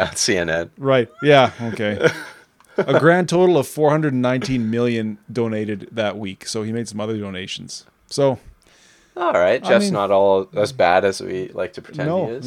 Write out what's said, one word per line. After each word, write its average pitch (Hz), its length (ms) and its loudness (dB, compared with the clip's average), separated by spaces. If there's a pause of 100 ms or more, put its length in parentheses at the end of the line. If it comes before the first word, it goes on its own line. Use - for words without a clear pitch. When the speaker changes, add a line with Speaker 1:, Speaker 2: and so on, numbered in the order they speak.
Speaker 1:
on - 80 -10
C 98 220 0
N 85 120 -2
N. 85 280 -2
Speaker 2:
Right. 135 320 0 (120)
Yeah. 139 300 6 (100)
Okay. 110 460 -2 (380)
Speaker 1:
<laughs> - 320 -18
Speaker 2:
A 165 220 2
grand 170 280 2
total 175 300 4
of 131 100 0
four 151 220 0
hundred 151 240 0
nineteen 127 580 0
million 117 460 -2 (140)
donated 107 600 -4
that 104 260 -4
week. 98 300 -10
So 110 160 -6
he 110 80 -6
made 113 160 -6
some 104 140 -8
other 110 160 -4
donations. 95 680 -10 (220)
So 139 320 0 (800)
Speaker 1:
All 349 160 0
right, 92 300 4
Speaker 2:
I - 40 -6
Speaker 1:
Jeff's 113 180 4
Speaker 2:
mean, 95 80 0
Speaker 1:
not 98 160 0
all 98 460 4
as 104 160 0
bad 92 320 4
as 98 180 0
we 92 280 -6
like 92 240 -8
to - 80 -16
pretend - 260 -8
Speaker 2:
No, 170 200 -2
Speaker 1:
he 113 40 -6
is, 120 160 -10